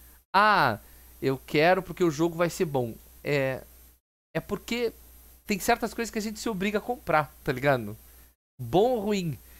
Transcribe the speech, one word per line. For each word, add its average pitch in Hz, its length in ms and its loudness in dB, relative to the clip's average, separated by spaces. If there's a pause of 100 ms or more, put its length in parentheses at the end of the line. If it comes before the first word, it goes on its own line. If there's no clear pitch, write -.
(320)
"Ah, 156 460 4 (440)
eu 131 240 0
quero 175 360 4
porque 180 220 -4
o 170 60 4
jogo 160 260 -2
vai 170 140 0
ser 180 160 -2
bom." 127 280 -2 (280)
É, 135 400 -2 (720)
é 160 60 -2
porque 226 520 -4 (540)
tem 208 120 0
certas 233 340 0
coisas 226 180 -6
que 226 80 -6
a 208 40 -4
gente 214 160 -8
se - 100 -6
obriga 202 300 -2
a - 20 -4
comprar, 156 640 -2
tá 151 100 -2
ligado? 123 440 0 (640)
Bom 170 340 2
ou 233 80 0
ruim. 190 380 -2 (220)